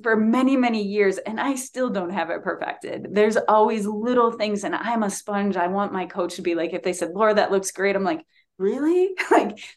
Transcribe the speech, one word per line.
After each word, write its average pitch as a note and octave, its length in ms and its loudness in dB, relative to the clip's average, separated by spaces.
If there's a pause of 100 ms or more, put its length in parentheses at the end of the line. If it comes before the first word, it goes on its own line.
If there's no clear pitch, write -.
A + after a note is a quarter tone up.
for A3 120 2
many, B3+ 420 4
many A3+ 260 2
years, G3 340 2
and A3 220 -8
I C4+ 160 0
still B3+ 340 -4
don't F#3 220 -4
have E3 180 -2
it F3 140 -6
perfected. - 680 -6
There's G#3 260 4
always G#3+ 480 4
little A3+ 460 2
things, G#3 320 -4
and F3+ 120 -4
I'm A3+ 280 -2
a G3+ 60 -2
sponge. G3+ 460 -2
I F3 120 0
want G3 260 -2
my F#3 120 -4
coach F3+ 300 -4
to G3 60 -10
be F3 140 0
like, E3 180 -2
if F3 100 -6
they F3+ 100 0
said, E3+ 180 -4
"Laura, G#3 240 4
that G3 160 2
looks F#3+ 200 -2
great," G3 240 0
I'm G3 80 -2
like, F3 180 -2 (360)
"Really?" D#4+ 640 2
<laughs> - 100 0
Like, G#3+ 280 2 (180)